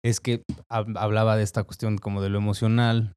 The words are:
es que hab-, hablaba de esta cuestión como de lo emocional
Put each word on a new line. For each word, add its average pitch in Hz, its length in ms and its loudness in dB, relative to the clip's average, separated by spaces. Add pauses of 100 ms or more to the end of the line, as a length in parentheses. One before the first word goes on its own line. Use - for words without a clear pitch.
es 117 180 -2
que 117 220 -4 (280)
hab-, 110 260 -4
hablaba 107 380 2
de 107 80 2
esta 101 220 -2
cuestión 107 320 -4
como 98 240 -4
de 98 80 -2
lo 101 80 -2
emocional 113 800 2